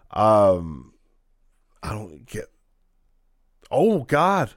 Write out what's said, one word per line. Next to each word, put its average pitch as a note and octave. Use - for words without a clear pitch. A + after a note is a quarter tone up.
Um, F#2
I -
don't G2+
get. -
Oh F3+
God. E3